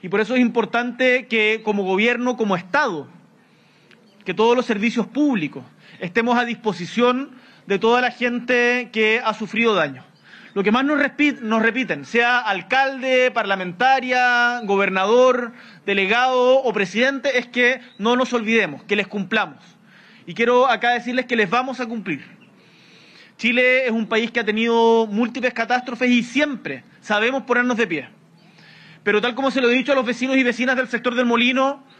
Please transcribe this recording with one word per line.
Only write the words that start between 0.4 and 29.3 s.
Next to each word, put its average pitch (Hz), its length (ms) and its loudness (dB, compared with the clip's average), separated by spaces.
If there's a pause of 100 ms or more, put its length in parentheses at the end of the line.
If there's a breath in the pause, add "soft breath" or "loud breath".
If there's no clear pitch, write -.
importante 240 840 0
que 220 360 0
como 202 180 -2
gobierno, 233 540 0
como 208 200 0
Estado, 180 520 -2 (1160 soft breath)
que 185 80 -6
todos 220 200 2
los 247 120 0
servicios 226 400 -2
públicos 202 580 -2 (340 loud breath)
estemos 233 380 -2
a 240 80 0
disposición 233 880 -2 (360 loud breath)
de 196 120 -2
toda 233 240 2
la 247 80 0
gente 240 840 -2
que 220 320 2
ha 220 80 0
sufrido 220 420 0
daño. 147 300 -2 (480 loud breath)
Lo 202 100 -2
que 208 80 2
más 254 140 2
nos 294 160 0
repi-, 285 400 0
nos 220 220 0
repiten, 196 420 -2
sea 240 340 2
alcalde, 254 920 0
parlamentaria, 240 1300 0
gobernador, 214 920 2 (320 loud breath)
delegado 247 720 2
o 269 160 0
presidente, 247 640 -2
es 247 80 -4
que 247 340 0 (160 loud breath)
no 226 200 0
nos 247 180 -2
olvidemos, 214 480 0
que 202 120 -2
les 202 120 -2
cumplamos. 202 580 -6 (640 loud breath)
Y 175 80 -14
quiero 247 340 2
acá 240 220 0
decirles 240 340 -2
que 247 120 -2
les 208 120 2
vamos 254 320 -2
a 240 60 -6
cumplir. 190 520 -10 (1000 loud breath)
Chile 254 500 2
es 240 40 0
un 226 160 -2
país 226 240 -2
que 240 100 -4
ha 226 40 -4
tenido 226 640 2
múltiples 240 480 -2
catástrofes 247 560 -2
y 240 120 4
siempre 240 640 -4 (160 loud breath)
sabemos 233 440 -2
ponernos 240 340 0
de 233 80 2
pie. 160 220 -6 (960 loud breath)
Pero 208 200 0
tal 240 120 -2